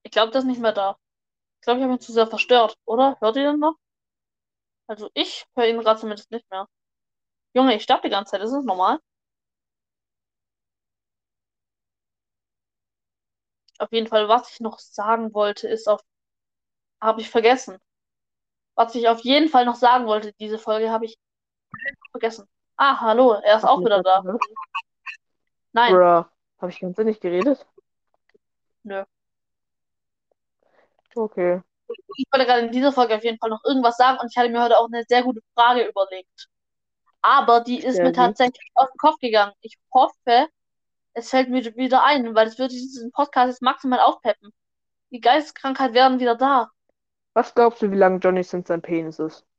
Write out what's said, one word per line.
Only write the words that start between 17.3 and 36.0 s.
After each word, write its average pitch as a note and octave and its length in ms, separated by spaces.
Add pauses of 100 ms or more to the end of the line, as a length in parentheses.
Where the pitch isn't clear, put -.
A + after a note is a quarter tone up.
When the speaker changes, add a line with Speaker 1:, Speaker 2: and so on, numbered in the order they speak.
Speaker 1:
Was - 200
ich A#3 140
auf A3+ 120
jeden D4 280
Fall B3 160
noch A#3 100
sagen B3 320
wollte, G#3+ 320
diese G#3+ 200
Folge A3 320
hab A3+ 120
ich A3 140 (920)
vergessen. A3+ 360 (300)
Ah, C4+ 240
hallo, A#3 320
er G#3 240
ist G#3 60
Speaker 2:
Hast - 20
Speaker 1:
auch C#4 120
Speaker 2:
du - 80
Speaker 1:
wieder G#3 120
Speaker 2:
mich F3+ 80
Speaker 1:
da. F#3+ 160
Speaker 2:
gehört? F#3 200 (1300)
Speaker 1:
Nein. A#3 200
Speaker 2:
Bruh, F3 320 (340)
hab F3+ 100
ich - 100
ganz F#3 180
nicht A3 240
geredet? F#3+ 440 (1160)
Speaker 1:
Nö. G3 200 (2000)
Speaker 2:
Okay. F#3 460 (560)
Speaker 1:
Ich C4 140
wollte C4 140
gerade A#3+ 220
in A#3 40
dieser C4 200
Folge A#3 240
auf G#3+ 80
jeden A3+ 160
Fall A3+ 100
noch A3 140
irgendwas B3 340
sagen B3+ 220
und A#3+ 120
ich - 60
hatte A#3+ 120
mir A#3 140
heute A#3 140
auch A3+ 100
eine A#3 200
sehr B3 160
gute A#3+ 180 (140)
Frage A#3+ 320
überlegt. F#3+ 600 (760)